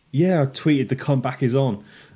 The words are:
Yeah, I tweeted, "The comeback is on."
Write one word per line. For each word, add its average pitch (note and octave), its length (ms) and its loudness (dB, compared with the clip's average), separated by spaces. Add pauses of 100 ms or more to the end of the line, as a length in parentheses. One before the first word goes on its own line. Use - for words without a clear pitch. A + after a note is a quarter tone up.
(120)
Yeah, E3+ 300 2
I C3+ 60 2
tweeted, C3+ 420 0
"The C#3 60 -2
comeback C3+ 480 -2
is A#2+ 100 0
on." C3 300 0 (320)